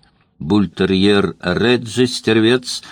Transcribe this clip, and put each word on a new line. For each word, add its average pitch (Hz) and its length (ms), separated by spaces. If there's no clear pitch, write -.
Бультерьер 95 1000
Реджи, 117 680
стервец, 120 840